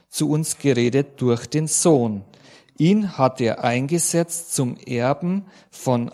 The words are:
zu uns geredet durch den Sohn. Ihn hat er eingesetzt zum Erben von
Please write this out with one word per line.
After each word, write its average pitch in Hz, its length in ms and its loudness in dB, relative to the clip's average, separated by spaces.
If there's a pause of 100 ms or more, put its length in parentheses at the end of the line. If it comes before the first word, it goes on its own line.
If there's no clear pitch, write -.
zu 151 220 -2
uns 156 280 -2
geredet 131 600 0
durch 120 260 0
den 156 200 -2
Sohn. 117 580 2 (540)
Ihn 190 400 2
hat 131 220 2
er 117 240 0
eingesetzt 156 920 -2
zum 127 240 -2
Erben 143 680 -2 (260)
von 120 440 -2